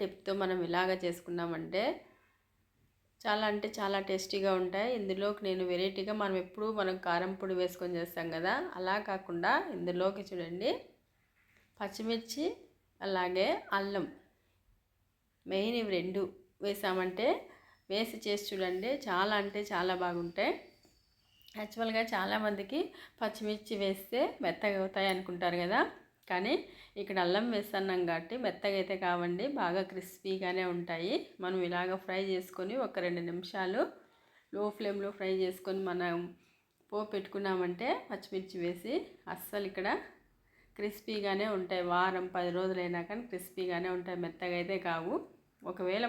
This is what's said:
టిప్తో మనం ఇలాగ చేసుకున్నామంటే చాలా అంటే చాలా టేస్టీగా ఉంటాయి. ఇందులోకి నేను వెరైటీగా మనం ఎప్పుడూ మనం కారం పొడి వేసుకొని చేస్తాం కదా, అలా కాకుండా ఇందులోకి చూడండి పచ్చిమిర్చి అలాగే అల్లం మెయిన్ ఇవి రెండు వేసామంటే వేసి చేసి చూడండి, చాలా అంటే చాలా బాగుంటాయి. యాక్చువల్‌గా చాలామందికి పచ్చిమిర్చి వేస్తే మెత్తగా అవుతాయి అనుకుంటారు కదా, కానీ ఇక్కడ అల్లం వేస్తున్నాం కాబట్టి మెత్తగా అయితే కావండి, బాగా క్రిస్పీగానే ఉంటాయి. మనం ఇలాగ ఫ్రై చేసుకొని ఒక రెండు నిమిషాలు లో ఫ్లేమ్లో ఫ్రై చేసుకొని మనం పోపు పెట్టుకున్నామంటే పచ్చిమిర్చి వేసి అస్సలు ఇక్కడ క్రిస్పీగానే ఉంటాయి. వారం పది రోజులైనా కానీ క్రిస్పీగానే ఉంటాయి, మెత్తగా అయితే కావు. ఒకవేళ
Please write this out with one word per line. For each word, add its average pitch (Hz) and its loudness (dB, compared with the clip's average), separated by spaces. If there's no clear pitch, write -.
టిప్తో 196 -2
మనం 185 2
ఇలాగ 185 4
చేసుకున్నామంటే 170 -2
చాలా 214 4
అంటే 208 0
చాలా 196 2
టేస్టీగా 190 2
ఉంటాయి. 196 2
ఇందులోకి 202 0
నేను 180 0
వెరైటీగా 196 0
మనం 190 2
ఎప్పుడూ 214 -4
మనం 185 2
కారం 180 2
పొడి 190 0
వేసుకొని 180 -2
చేస్తాం 170 -4
కదా, 185 2
అలా 185 2
కాకుండా 190 0
ఇందులోకి 180 0
చూడండి 180 -2
పచ్చిమిర్చి 226 -2
అలాగే 185 4
అల్లం 196 0
మెయిన్ 220 2
ఇవి 202 -2
రెండు 185 0
వేసామంటే 190 0
వేసి 220 -2
చేసి 208 0
చూడండి, 190 0
చాలా 196 4
అంటే 202 -4
చాలా 180 2
బాగుంటాయి. 175 0
యాక్చువల్‌గా 220 0
చాలామందికి 208 2
పచ్చిమిర్చి 214 -2
వేస్తే 196 0
మెత్తగా 202 2
అవుతాయి 190 2
అనుకుంటారు 180 0
కదా, 202 4
కానీ 196 2
ఇక్కడ 196 -2
అల్లం 196 4
వేస్తున్నాం 196 0
కాబట్టి 165 -2
మెత్తగా 196 0
అయితే 190 0
కావండి, 175 2
బాగా 190 2
క్రిస్పీగానే 185 -2
ఉంటాయి. 175 0
మనం 185 0
ఇలాగ 180 0
ఫ్రై 185 -2
చేసుకొని 185 -2
ఒక - -6
రెండు 175 0
నిమిషాలు 185 -2
లో 208 2
ఫ్లేమ్లో 202 -2
ఫ్రై 190 0
చేసుకొని 190 -2
మనం 175 0
పోపు 208 -2
పెట్టుకున్నామంటే 190 0
పచ్చిమిర్చి 196 -6
వేసి 175 -2
అస్సలు 202 -4
ఇక్కడ 190 -2
క్రిస్పీగానే 208 0
ఉంటాయి. 180 0
వారం 185 4
పది 175 2
రోజులైనా 180 0
కానీ 233 -6
క్రిస్పీగానే 180 -2
ఉంటాయి, 180 -4
మెత్తగా 175 -2
అయితే 190 0
కావు. 170 0
ఒకవేళ 190 0